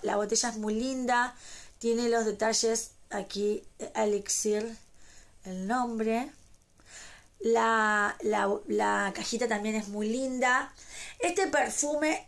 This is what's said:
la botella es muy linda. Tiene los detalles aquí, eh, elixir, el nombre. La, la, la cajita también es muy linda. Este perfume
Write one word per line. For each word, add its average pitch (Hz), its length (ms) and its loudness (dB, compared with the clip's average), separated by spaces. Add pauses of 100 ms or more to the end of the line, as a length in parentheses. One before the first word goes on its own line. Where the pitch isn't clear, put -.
la 208 160 0
botella 214 320 0
es 214 80 -6
muy 214 180 -2
linda. 247 600 0 (440)
Tiene 233 300 2
los 226 160 4
detalles 220 640 0 (180)
aquí, 208 540 -2 (160)
eh, - 160 -10
elixir, 214 840 0 (680)
el 185 220 -6
nombre. 233 640 0 (1080)
La, 220 840 4
la, 202 320 2 (140)
la 202 480 2
cajita 233 320 -2
también 214 280 -2
es 208 120 -4
muy 208 220 -2
linda. 254 640 0 (460)
Este 359 280 2
perfume 294 800 0